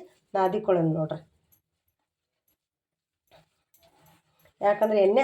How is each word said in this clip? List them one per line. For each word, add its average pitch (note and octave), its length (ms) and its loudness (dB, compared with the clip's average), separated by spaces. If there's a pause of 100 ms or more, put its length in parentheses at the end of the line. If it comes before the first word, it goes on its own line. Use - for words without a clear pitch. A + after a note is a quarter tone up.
(360)
ನಾದಿಕೊಳ್ಳೋಣ F#3 640 0
ನೋಡ್ರಿ. D#3 220 -6 (3500)
ಯಾಕಂದ್ರೆ G#3 460 0
ಎಣ್ಣೆ A#3+ 160 2